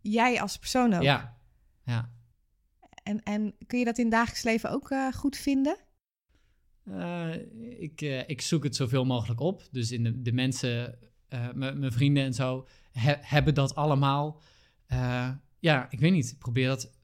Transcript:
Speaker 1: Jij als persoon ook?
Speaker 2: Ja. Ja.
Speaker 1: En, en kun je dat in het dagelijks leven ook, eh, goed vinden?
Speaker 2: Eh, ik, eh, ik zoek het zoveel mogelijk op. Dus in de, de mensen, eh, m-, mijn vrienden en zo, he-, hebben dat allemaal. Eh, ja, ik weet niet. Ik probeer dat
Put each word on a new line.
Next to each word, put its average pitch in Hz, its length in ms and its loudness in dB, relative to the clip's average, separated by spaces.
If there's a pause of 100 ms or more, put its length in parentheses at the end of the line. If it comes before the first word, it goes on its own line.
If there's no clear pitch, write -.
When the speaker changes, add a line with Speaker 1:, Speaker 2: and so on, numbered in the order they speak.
Speaker 1:
Jij 226 400 2
als - 180 -4
persoon 247 360 2
ook? 175 80 2
Speaker 2:
Ja. 135 340 2 (480)
Ja. 117 260 -4 (920)
Speaker 1:
En, 208 200 -6
en 208 320 -4 (120)
kun 247 120 -2
je 247 60 2
dat 233 140 -2
in 247 60 2
het 226 80 2
dagelijks 226 320 0
leven 226 260 0
ook, - 200 -4
eh, 269 220 -2
goed 277 240 -4
vinden? 277 400 0 (1080)
Speaker 2:
Eh, 175 500 -6 (460)
ik, 156 220 -10
eh, 135 260 -4
ik - 120 -8
zoek 151 240 0
het 139 120 -2
zoveel 131 280 2
mogelijk 120 360 0
op. 170 300 -2
Dus 120 200 -2
in 120 140 -2
de, 117 180 -2
de 120 100 -2
mensen, 123 680 -2 (300)
eh, 123 260 -6
m-, 135 240 -4
mijn 135 140 -2
vrienden 139 320 4
en 131 100 -4
zo, 131 320 -2 (260)
he-, 143 280 2
hebben 143 340 4
dat 139 200 2
allemaal. 147 680 2 (460)
Eh, 123 440 -2 (280)
ja, 143 320 2
ik 113 100 -6
weet 165 120 6
niet. 127 180 2
Ik - 80 -18
probeer 127 300 0
dat 131 240 -4 (120)